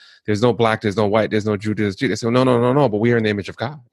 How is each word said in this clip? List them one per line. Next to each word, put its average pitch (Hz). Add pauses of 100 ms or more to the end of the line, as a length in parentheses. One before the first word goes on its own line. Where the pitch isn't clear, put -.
(260)
there's 104
no 120
black, 110
there's 101
no 107
white, 104
there's 107
no 104
Jew, 107
there's 101
Jew." 131
They 92
say, 117
"No, 127
no, 123
no, 123
no, 139
but 104
we 120
are 120
in 110
the 107
image 101
of -
God. 143 (140)